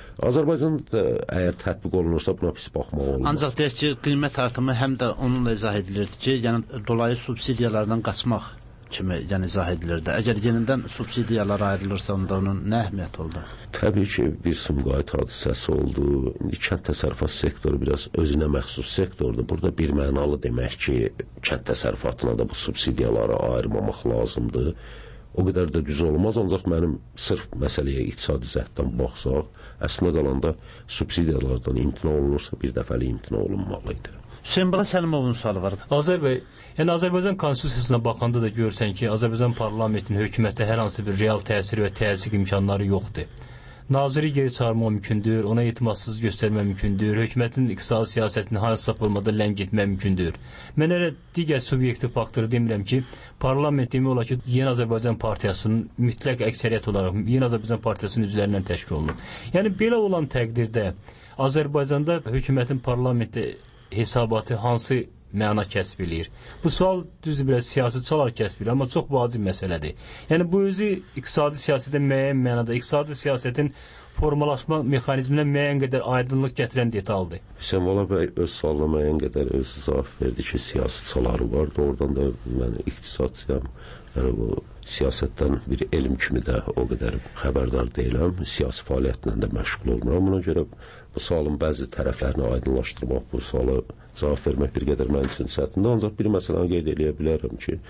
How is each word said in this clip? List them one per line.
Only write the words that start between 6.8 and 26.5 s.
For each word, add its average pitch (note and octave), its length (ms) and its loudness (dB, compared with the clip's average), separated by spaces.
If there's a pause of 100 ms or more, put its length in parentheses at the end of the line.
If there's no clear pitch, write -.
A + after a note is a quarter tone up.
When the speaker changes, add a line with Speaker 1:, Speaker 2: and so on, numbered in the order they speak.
Speaker 2:
dolayı A#2 320 2
subsidiyalardan A2+ 840 0
qaçmaq A2+ 480 -2 (380)
kimi, F#2 400 -2
yəni F#2 180 0
izah F2 280 0
edilirdi. E2 360 -2
Əgər G#2+ 320 0
yenidən A#2 480 2
subsidiyalar G#2 680 0 (100)
ayrılırsa, G2 440 -2
onda F#2+ 260 0
onun G2 260 0
nə A2+ 200 2
əhəmiyyəti F2+ 360 -6
oldu? D#2+ 240 -8 (320)
Speaker 1:
Təbii G2 300 2
ki, - 140 2 (200)
bir E2+ 140 4
Sumqayıt C#2 560 0
hadisəsi - 580 0
oldu. C#2 340 2 (360)
İndi - 160 -4 (100)
kənd - 220 -2
təsərrüfat D2+ 420 0
sektoru C#2+ 480 0
biraz C#2 280 0 (100)
özünə D2+ 320 4
məxsus C2 480 -2
sektordur. B1+ 500 0
Burada E2 300 0
bir D2 180 2
mənalı C#2+ 460 2
demək A#1+ 420 -2
ki, C#2 120 2 (500)
kənd B1 240 -4
təsərrüfatına A#1+ 680 -2
da A#1 100 0
bu - 80 -10
subsidiyaları A1+ 800 0 (140)
ayırmamaq A1 580 0
lazımdır. A#1 640 0 (640)
O F#2 80 4
qədər F2+ 240 2
də D#2 160 2
düz D2 160 -2
olmaz, E2+ 400 4
ancaq F#2 260 2